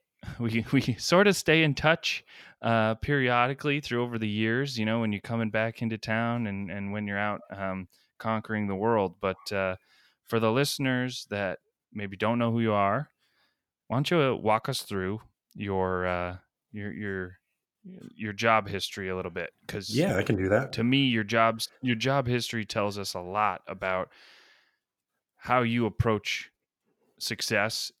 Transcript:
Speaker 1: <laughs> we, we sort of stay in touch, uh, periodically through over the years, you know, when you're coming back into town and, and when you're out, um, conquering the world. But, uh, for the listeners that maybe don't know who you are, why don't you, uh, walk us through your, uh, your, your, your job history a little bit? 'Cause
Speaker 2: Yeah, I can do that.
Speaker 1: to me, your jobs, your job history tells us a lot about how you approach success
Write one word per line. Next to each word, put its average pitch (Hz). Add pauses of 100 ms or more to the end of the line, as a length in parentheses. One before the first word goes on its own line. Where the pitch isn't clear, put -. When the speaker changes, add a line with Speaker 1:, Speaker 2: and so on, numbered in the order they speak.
(120)
Speaker 1:
<laughs> -
we, 113
we 135 (160)
sort 196
of 185
stay 160
in 147
touch, - (360)
uh, 113
periodically 139
through 120
over 120
the 110
years, 117
you 110
know, 113
when 110
you're 101
coming 113
back 110
into 113
town 117
and, 98
and 101
when 104
you're 101
out, 104 (160)
um, 95 (300)
conquering 110
the 98
world. 101
But, -
uh, 95 (480)
for 117
the 110
listeners 127
that 101 (320)
maybe 101
don't 113
know 117
who 117
you 110
are, 101 (800)
why 110
don't 139
you, 175
uh, 131
walk 107
us 131
through 98 (320)
your, 95
uh, 90 (340)
your, 101
your, 92 (760)
your 107
job 110
history 98
a 92
little 90
bit? 85 (120)
'Cause 98
Speaker 2:
Yeah, 127
I 101
can 113
do 92
that. 120
Speaker 1:
to 117
me, 135
your 113
jobs, 113 (100)
your 123
job 131
history 117
tells 104
us 95
a 92
lot 95
about 92 (1200)
how 123
you 117
approach - (680)
success - (100)